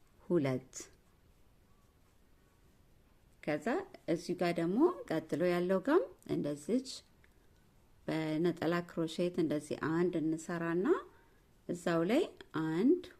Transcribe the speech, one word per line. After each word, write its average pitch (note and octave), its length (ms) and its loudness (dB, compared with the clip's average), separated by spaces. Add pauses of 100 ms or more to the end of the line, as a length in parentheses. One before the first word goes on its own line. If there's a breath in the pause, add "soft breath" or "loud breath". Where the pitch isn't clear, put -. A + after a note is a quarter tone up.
(240)
ሁለት። C3+ 500 0 (2750)
ከዛ - 220 -2 (420)
እዚሁ E3+ 280 -2
ጋር F3 180 2
ደግሞ E3+ 240 0 (280)
ቀጥሎ D#3 400 -2
ያለው F3+ 360 2
ጋም D#4+ 220 4 (260)
እንደዚች F3+ 600 -2 (1120)
በነጠላ D#3+ 800 0
ክሮሼት F3 540 -4
እንደዚህ D3+ 400 0 (100)
አንድ E3+ 300 2
እንሰራና E3+ 680 -2 (840 loud breath)
እዛው E3+ 340 0
ላይ A#3+ 200 4 (420)
አንድ A3+ 360 4 (180)